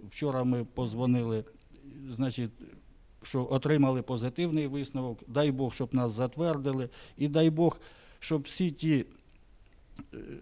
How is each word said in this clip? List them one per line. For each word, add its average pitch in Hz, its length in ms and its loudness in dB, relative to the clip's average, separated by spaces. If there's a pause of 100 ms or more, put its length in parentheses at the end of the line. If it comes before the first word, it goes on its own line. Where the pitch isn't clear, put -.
(100)
Вчора 131 340 -2
ми 123 200 2
позвонили, 117 800 0 (640)
значить, 120 420 -4 (720)
що 127 280 -4
отримали 135 520 4
позитивний 143 640 -2
висновок. 131 520 -6 (100)
Дай 143 240 2
Бог, 131 220 -2
щоб 127 200 -4
нас 123 180 2
затвердили. 131 760 -2 (280)
І 143 120 0
дай 160 220 6
Бог, 156 300 2 (380)
щоб 156 240 -2
всі 180 280 0
ті, 156 340 2 (1120)
е, - 20 -12 (260)